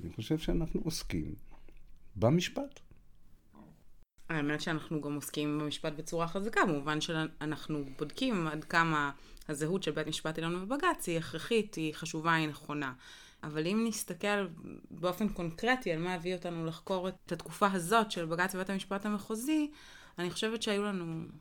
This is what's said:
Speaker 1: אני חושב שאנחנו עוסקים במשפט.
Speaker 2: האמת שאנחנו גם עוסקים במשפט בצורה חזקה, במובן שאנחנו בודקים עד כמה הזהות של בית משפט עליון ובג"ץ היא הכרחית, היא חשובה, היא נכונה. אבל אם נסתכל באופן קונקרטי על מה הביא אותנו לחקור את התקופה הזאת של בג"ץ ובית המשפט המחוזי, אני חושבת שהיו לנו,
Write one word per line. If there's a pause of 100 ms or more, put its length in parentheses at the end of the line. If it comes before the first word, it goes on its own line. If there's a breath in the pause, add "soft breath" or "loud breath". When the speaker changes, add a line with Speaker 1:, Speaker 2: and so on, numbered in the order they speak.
Speaker 1:
אני
חושב
שאנחנו
עוסקים (800 soft breath)
במשפט. (1500)
Speaker 2:
האמת
שאנחנו
גם
עוסקים
במשפט
בצורה
חזקה,
במובן
שאנחנו (140)
בודקים
עד
כמה (380 loud breath)
הזהות
של
בית
משפט
עליון
ובג"ץ
היא
הכרחית,
היא
חשובה,
היא
נכונה. (500 loud breath)
אבל
אם
נסתכל (440)
באופן
קונקרטי
על
מה
הביא
אותנו
לחקור
את
התקופה
הזאת
של
בג"ץ
ובית
המשפט
המחוזי, (480 loud breath)
אני
חושבת
שהיו
לנו, (160)